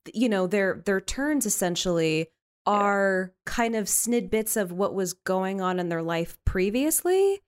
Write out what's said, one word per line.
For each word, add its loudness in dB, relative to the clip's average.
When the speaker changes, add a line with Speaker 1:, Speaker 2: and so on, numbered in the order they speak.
Speaker 1:
you 2
know, 2
their, 0
their 2
turns -2
essentially 0
Speaker 2:
Yeah. 2
Speaker 1:
are 0
kind 0
of -2
snidbits 0
of -4
what -2
was -2
going -2
on 0
in -2
their -2
life -4
previously. 2